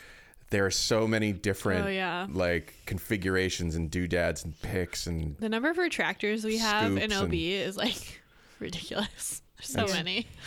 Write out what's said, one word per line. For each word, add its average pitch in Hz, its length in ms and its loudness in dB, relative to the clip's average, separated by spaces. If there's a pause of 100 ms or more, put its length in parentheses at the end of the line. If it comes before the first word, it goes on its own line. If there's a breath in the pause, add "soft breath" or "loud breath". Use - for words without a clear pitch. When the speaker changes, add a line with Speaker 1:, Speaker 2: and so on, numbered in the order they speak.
(500 loud breath)
Speaker 1:
there 98 160 4
are 95 60 2
so 113 360 4
many 110 260 4
different, 98 520 0
Speaker 2:
Oh, 196 40 0
yeah. 185 420 -2
Speaker 1:
like, 87 420 0 (120)
configurations 92 920 0
and 82 160 0
doodads 87 540 2
and 78 160 -10
picks 95 460 -2
and 80 320 -2
Speaker 2:
The 220 100 -2
number 233 200 2
of 330 80 0
retractors 214 680 0
we 220 140 0
have 214 340 4
in 196 60 2
Speaker 1:
scoops 214 180 0
and 196 80 2
Speaker 2:
O 185 40 2
B 170 260 0
is, 190 240 -2
like, - 440 -4 (180)
<laughs> - 200 -20
ridiculous. - 840 -6 (160)
There's - 120 -12
so - 120 -2
Speaker 1:
That's 196 120 2
Speaker 2:
many. 180 340 -2 (200)